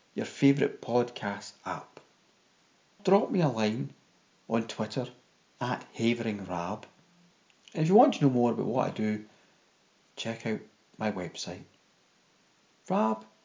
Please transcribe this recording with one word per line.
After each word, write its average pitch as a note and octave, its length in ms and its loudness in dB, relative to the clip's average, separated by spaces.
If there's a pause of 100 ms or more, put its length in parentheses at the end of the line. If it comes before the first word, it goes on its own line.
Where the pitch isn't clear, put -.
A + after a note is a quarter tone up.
(140)
your G#2+ 120 -6
favourite - 540 2
podcast A2 760 -4 (120)
app. F2 320 -10 (1040)
Drop G3+ 300 4
me F#3+ 80 2
a D#3 80 4
line A2 440 0 (560)
on A2+ 200 0
Twitter A#2 400 -6 (520)
at B2 240 -4 (100)
Havering A2+ 500 -2
Rab. F2+ 420 -6 (880)
And D#3+ 80 -2
if D#3 60 2
you F#3+ 80 6
want C4 180 8
to D#3+ 100 2
know C#3 60 6
more A#2+ 220 4
about A2 140 -2
what A2+ 200 0
I - 40 -4
do, G#2+ 340 -2 (880)
check - 320 -8
out A2 140 -2 (380)
my G#2+ 120 -2
website, F2+ 540 -8 (1200)
rab G#3+ 360 0 (200)